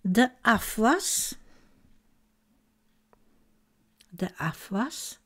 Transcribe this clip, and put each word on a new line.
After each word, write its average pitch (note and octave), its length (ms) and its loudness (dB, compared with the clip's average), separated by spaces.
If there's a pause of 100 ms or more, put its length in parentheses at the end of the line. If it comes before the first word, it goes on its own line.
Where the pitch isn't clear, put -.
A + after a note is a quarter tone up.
De A3+ 300 4 (120)
afwas. - 920 2 (2750)
De F3+ 260 -8
afwas. - 880 -6